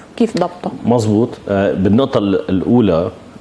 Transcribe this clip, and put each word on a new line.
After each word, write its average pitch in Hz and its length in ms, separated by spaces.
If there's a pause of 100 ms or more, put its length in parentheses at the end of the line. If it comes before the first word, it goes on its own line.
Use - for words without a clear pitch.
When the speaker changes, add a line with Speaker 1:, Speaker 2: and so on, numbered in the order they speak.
(160)
Speaker 1:
كيف 226 200
ضبطه؟ 175 340 (160)
Speaker 2:
مظبوط. 110 420 (200)
آه، 98 240
بالنقطة 104 460
ال-، 101 320
الأولى، 95 600 (300)